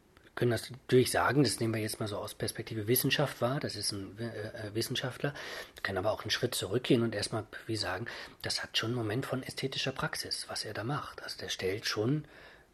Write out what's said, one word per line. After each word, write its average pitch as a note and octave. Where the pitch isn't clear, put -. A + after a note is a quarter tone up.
Wir -
können A#2+
das A2
natürlich B2+
sagen, B2
das A#2
nehmen A2+
wir A2
jetzt A2
mal A2+
so G2+
aus F2+
Perspektive A2
Wissenschaft C3
wahr, B2+
das G#2+
ist G#2
ein, G2+
äh, A2
äh, G2
Wissenschaftler, B2
kann F#2+
aber G2+
auch -
einen G#2+
Schritt -
zurückgehen A#2
und A2
erstmal G#2
wie A2+
sagen, F#2+
das -
hat -
schon A2+
einen B2
Moment A2+
von C3
ästhetischer -
Praxis, -
was -
er G#2
da G#2
macht. -
Also -
der F#2
stellt G2
schon C3